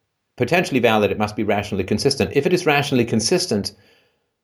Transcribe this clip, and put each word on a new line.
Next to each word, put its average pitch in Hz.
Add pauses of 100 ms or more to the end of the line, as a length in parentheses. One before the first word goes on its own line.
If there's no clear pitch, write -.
(380)
potentially 143
valid, 107
it 90
must 107
be 110
rationally 101
consistent. 104
If 139
it 180
is 170
rationally 139
consistent 113 (720)